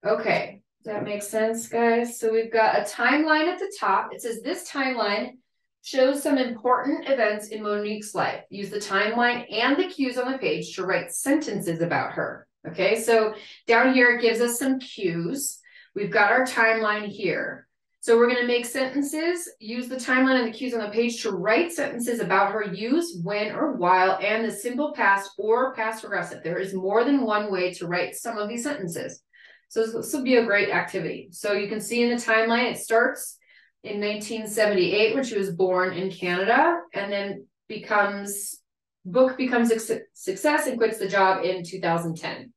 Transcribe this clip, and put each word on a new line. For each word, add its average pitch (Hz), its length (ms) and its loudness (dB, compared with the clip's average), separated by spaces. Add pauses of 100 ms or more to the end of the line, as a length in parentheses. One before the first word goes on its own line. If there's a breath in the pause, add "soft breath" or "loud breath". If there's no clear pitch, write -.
Okay, - 560 -2 (220)
does 220 100 -8
that 208 120 -4
make 208 180 -6
sense, 226 460 -2
guys? 233 500 0
So 220 120 0
we've 226 200 0
got 220 260 4
a 202 40 2
timeline 302 640 2
at 359 100 -2
the 392 220 -6
top. 196 340 0
It - 80 -14
says, 226 200 -6
"This 339 280 -6
timeline 247 680 -2 (440)
shows 269 400 2
some 277 160 2
important 247 720 0
events 214 400 0
in 214 160 -10
Monique's 208 500 -4
life. - 360 -4
Use 202 200 -10
the 208 100 -6
timeline 233 680 0
and 262 280 2
the 359 100 2
cues 254 300 -2
on 247 120 -2
the 269 80 -4
page - 380 -4
to 180 100 -4
write 180 280 -2
sentences 190 680 0
about 160 320 -2
her." - 340 -6 (200)
Okay, 220 320 0
so 220 340 4 (320 loud breath)
down 247 280 6
here 247 200 6
it 233 80 0
gives 233 200 4
us 233 180 0
some 269 180 0
cues. 170 840 -4 (360 loud breath)
We've 190 160 -4
got 208 200 4
our 254 140 4
timeline 220 640 2
here. - 600 -4 (340)
So 233 160 6
we're 240 100 8
gonna 247 180 2
make 240 200 0
sentences, 294 840 -2 (120)
use 240 260 -8
the 254 80 -8
timeline 262 480 2
and 220 100 -4
the - 40 -14
cues 254 160 -4
on 226 80 -2
the 202 80 -4
page 233 320 0
to 214 100 -2
write 214 400 2
sentences 240 480 -4
about 190 320 2
her, 214 100 -2
use 214 600 -2
when 208 320 -4
or 294 220 0
while, 185 440 4
and 220 220 0
the 220 80 -2
simple 254 400 -4
past 196 460 0
or 233 380 0
past 220 260 -4
progressive. 180 420 -8
There 170 160 -4
is 190 140 -6
more 202 320 2
than 277 180 2
one 208 260 -2
way 180 260 0
to 175 120 -8
write 175 280 -2
some 226 220 -8
of 208 120 -4
these 233 140 -6
sentences. 190 580 -8 (480 soft breath)
So 220 120 -2
this, 226 120 -2
this 226 200 -6
will 277 100 -2
be 254 120 4
a 220 100 6
great 202 240 2
activity. 175 640 -4
So 202 220 -4
you 196 140 -2
can 214 140 -6
see 240 220 0
in 240 60 4
the 233 120 -2
timeline, 226 500 2
it - 60 -8
starts - 600 0 (440 soft breath)
in 208 160 -6
nineteen 214 460 -4
seventy-eight 208 680 2
when 269 80 0
she 220 120 -4
was 190 140 0
born 185 440 2
in 190 180 -4
Canada, 220 680 2 (160)
and 202 180 -6
then 196 360 -6 (200)
becomes, 202 920 -2 (420)
book 254 320 4
becomes 240 360 2
a 220 80 2
su-, - 220 -4 (120)
success - 540 0
and 233 100 -2
quits 220 220 2
the 190 80 -4
job 190 360 2
in 180 200 -2
two 180 160 -10
thousand 165 380 -2
ten. 131 400 -12